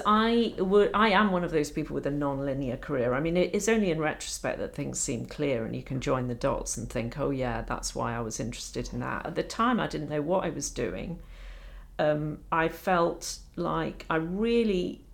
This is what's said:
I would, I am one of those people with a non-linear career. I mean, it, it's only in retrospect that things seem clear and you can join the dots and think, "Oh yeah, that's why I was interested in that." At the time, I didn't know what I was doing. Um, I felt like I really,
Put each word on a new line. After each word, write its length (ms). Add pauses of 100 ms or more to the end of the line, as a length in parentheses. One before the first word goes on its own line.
I 540
would, 340
I 160
am 220
one 120
of 60
those 220
people 240
with 100
a 60
non-linear 680
career. 380
I 40
mean, 160
it, 180
it's 140
only 220
in 100
retrospect 600
that 160
things 240
seem 260
clear 400
and 100
you 60
can 180
join 280
the 80
dots 420
and 100
think, 320
"Oh 120
yeah, 320
that's 320
why 200
I 40
was 200
interested 540
in 60
that." 260
At 80
the 100
time, 360
I 80
didn't 220
know 120
what 240
I 60
was 180
doing. 500 (800)
Um, 420 (120)
I 160
felt 720 (160)
like 520
I 100
really, 840 (120)